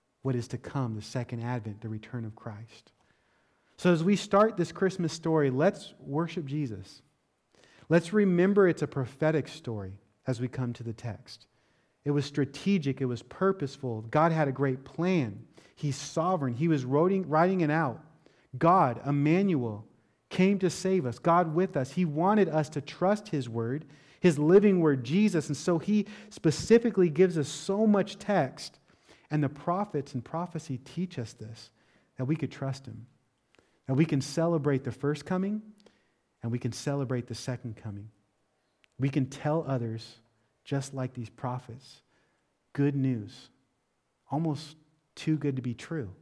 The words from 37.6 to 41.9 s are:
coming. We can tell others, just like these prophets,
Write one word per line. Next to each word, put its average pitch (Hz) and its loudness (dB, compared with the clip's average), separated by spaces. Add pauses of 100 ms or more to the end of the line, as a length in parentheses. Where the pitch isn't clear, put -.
coming. 104 -12 (880)
We 135 0
can 135 0
tell 156 -4
others, 117 -6 (440)
just 139 -6
like 131 -6
these 117 -10
prophets, - -12 (680)